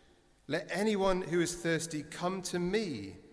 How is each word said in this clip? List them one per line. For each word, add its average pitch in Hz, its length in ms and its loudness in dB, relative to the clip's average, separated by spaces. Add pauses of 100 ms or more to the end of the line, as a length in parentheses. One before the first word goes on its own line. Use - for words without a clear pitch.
(460)
"Let 156 240 -4
anyone 190 520 2
who 170 180 2
is - 160 0
thirsty 160 480 0
come 185 380 -4
to 180 180 -2
me 170 560 -2 (160)